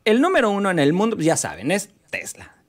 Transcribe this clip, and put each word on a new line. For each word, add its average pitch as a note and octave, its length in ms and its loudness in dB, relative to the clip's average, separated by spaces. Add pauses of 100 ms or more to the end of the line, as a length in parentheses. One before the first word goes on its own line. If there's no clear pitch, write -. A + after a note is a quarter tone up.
El A3 160 4
número D4+ 300 2
uno G3+ 220 -2
en E3 80 0
el C#3+ 120 4
mundo, G#3+ 220 0
pues D#3 120 -4
ya E3 100 2
saben, F#2 340 -6
es G3 200 -4 (200)
Tesla. - 460 -12 (120)